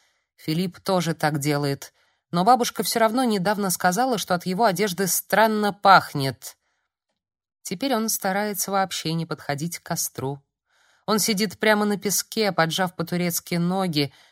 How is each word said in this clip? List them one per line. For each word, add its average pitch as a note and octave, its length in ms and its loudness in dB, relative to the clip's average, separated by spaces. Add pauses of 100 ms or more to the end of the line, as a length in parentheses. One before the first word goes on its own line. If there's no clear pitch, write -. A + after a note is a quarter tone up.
(380)
Филипп F3+ 420 -4
тоже E3+ 340 0
так D3+ 260 0
делает, C#3+ 540 -2 (380)
но F3 140 0
бабушка A#3 380 4
всё - 160 -2
равно A#3 260 2
недавно G3+ 460 0
сказала, F3+ 460 0
что F3+ 180 -2
от F3 100 -6
его F#3 180 0
одежды G3 440 0
странно G#3 640 2
пахнет. D3 800 2 (1080)
Теперь C4 320 -4
он A3 140 0
старается G3+ 640 -2
вообще F#3+ 400 -2
не E3 140 -2
подходить D3+ 540 -6
к - 40 -20
костру. C#3 580 -6 (640)
Он G#3 140 2
сидит G#3 400 -2
прямо G#3+ 240 4
на G#3 140 0
песке, G3+ 560 -2
поджав E3 420 0
по-турецки F3 600 -4
ноги, E3+ 580 0 (180)